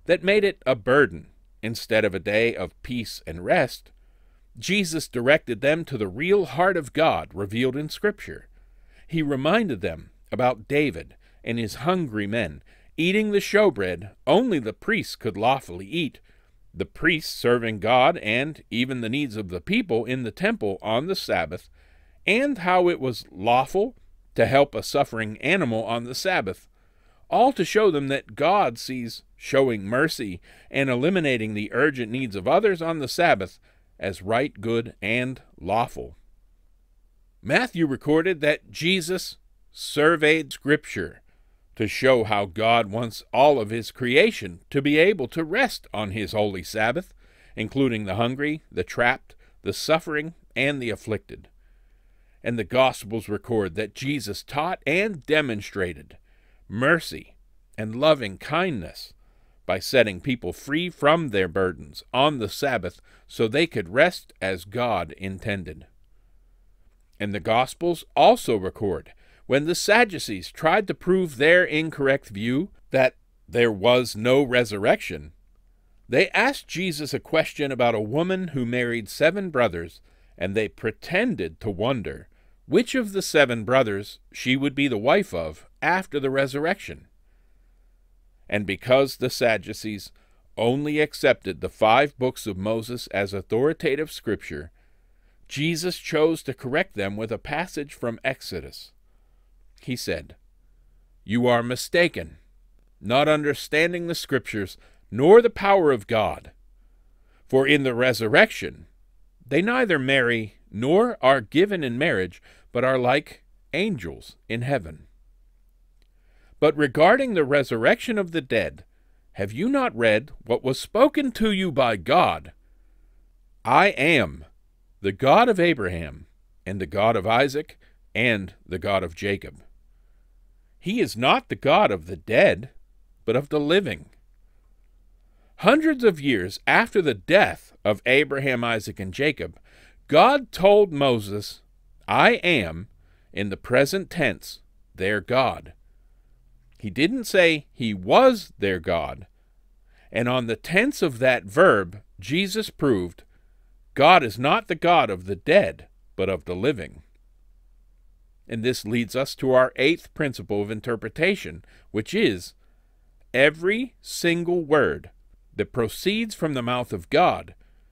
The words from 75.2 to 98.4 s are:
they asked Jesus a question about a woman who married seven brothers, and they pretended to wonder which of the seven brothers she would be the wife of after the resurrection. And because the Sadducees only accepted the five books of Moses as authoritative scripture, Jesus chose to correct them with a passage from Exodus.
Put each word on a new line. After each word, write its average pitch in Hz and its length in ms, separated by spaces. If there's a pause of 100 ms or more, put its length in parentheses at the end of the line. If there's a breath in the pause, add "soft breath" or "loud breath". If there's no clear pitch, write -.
they 160 200
asked 254 380
Jesus 160 460
a 123 60
question 147 520
about 120 240
a 104 60
woman 170 480
who 131 160
married 117 420
seven 185 420
brothers, 92 520 (360)
and 98 180
they 107 120
pretended 120 920
to - 80
wonder 98 580 (380)
which 226 300
of 226 160
the 196 100
seven 123 420
brothers 107 560 (120)
she 127 240
would 135 200
be 139 120
the 120 100
wife 151 360
of 80 340 (140)
after 165 380
the 135 100
resurrection. 135 760 (1400)
And 104 160
because 127 520
the 123 120
Sadducees 107 800 (460)
only 143 420
accepted 123 600
the 90 100
five 123 480
books 127 300
of 98 100
Moses 113 500
as 95 260
authoritative 135 800
scripture, - 600 (800)
Jesus 165 480
chose 160 460
to 131 100
correct 151 420
them 101 220
with 110 140
a 107 60
passage 147 560
from 117 300
Exodus. - 680 (920)